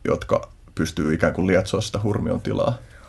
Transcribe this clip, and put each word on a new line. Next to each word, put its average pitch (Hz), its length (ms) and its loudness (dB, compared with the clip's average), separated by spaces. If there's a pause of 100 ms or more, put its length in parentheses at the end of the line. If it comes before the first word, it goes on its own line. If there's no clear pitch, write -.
jotka - 440 0 (260)
pystyy 78 400 0
ikään 82 200 2
kuin 87 120 0
lietsoa 92 340 2
sitä - 220 -4
hurmion - 380 -2
tilaa? - 380 -2 (300)